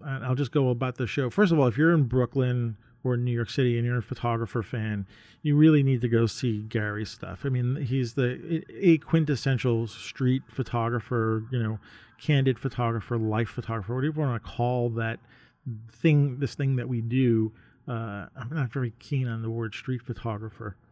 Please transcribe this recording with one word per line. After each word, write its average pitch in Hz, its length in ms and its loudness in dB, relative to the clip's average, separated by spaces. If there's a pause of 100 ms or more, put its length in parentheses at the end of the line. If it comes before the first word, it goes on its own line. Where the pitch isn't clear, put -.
and 135 220 -8
I'll 127 120 0
just 139 160 -2
go 135 160 4
about 127 280 -2
the 127 120 -2
show. 131 200 -2
First 185 240 4
of 160 60 6
all, 135 80 6
if 113 100 2
you're 160 160 6
in 156 120 4
Brooklyn 123 720 0 (260)
or 127 140 0
New 123 160 -2
York 117 180 -2
City 123 260 2
and 117 100 0
you're 123 120 0
a 117 40 0
photographer 117 600 -2
fan, 107 440 -4 (360)
you 147 140 2
really 151 260 8
need 135 200 2
to 123 60 0
go 117 180 4
see 110 340 -2
Gary's 107 500 -4
stuff. 92 340 -12
I 143 40 -4
mean, 127 280 -2
he's 127 380 -2
the, 135 560 -2
a 160 280 4
quintessential 131 920 0
street 131 600 -2
photographer, 113 1040 -2
you 127 100 -2
know, 110 180 -2 (420)
candid 135 400 2
photographer, 117 580 -2
life 110 300 0
photographer, 113 480 -6
whatever 147 240 -2
you 147 60 0
wanna 120 120 0
call 120 520 -2
that 113 280 -4 (720)
thing, 143 480 2
this 139 160 -4
thing 135 220 0
that 120 120 -4
we 123 120 -2
do. 113 520 2 (360)
Uh, 110 380 -8 (100)
I'm 117 160 -10
not 139 200 -2
very 123 280 -4
keen 131 260 -2
on 113 160 -4
the 113 80 -4
word 113 240 -4
street 127 280 -6
photographer, 110 760 -8 (160)